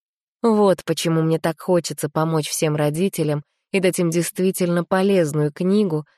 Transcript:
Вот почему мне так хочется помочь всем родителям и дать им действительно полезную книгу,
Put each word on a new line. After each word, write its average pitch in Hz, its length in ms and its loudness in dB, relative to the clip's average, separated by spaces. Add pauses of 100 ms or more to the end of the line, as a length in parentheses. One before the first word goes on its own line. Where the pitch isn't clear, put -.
(440)
Вот 208 420 2
почему 160 380 0
мне 160 180 0
так 160 200 -4
хочется 160 480 -2
помочь 160 400 -2
всем 151 280 -2
родителям 151 640 -2 (300)
и 196 80 0
дать 180 180 0
им 170 120 2
действительно 175 760 -2
полезную 175 640 0
книгу, 180 540 0 (140)